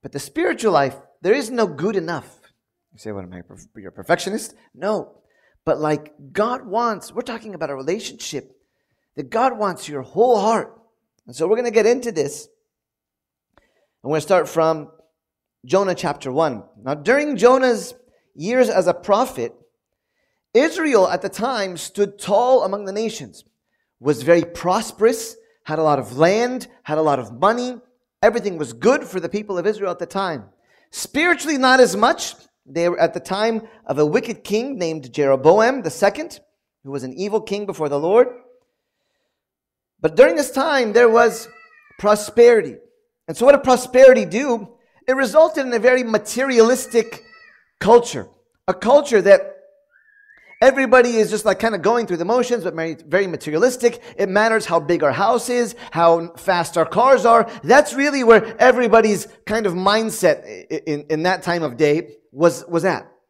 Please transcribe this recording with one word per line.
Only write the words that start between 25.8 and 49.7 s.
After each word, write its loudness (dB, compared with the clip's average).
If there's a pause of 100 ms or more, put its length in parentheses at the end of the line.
lot 2
of -12
land, 0 (140)
had -6
a 0
lot 0
of -14
money, -2 (440)
everything -2
was -8
good 0
for -10
the -10
people -6
of -4
Israel -6
at -12
the -8
time. -8 (460)
Spiritually, -4
not 4
as 4
much. -2 (300)
They -4
were -2
at 0
the -8
time -4 (180)
of -4
a 4
wicked -4
king -4
named -6
Jeroboam 2
the -8
second, -4 (460)
who -14
was -8
an -12
evil -6
king -8
before -8
the -4
Lord. 2 (1700)
But -4
during 6
this -4
time, -2
there 6
was 2 (500)
prosperity. 4 (500)
And -8
so -2
what 8
did 6
prosperity 6
do? -4 (360)
It 0
resulted 2
in -6
a 0
very 2
materialistic 0 (560)
culture. 2 (400)
A -2
culture 2
that 4 (1120)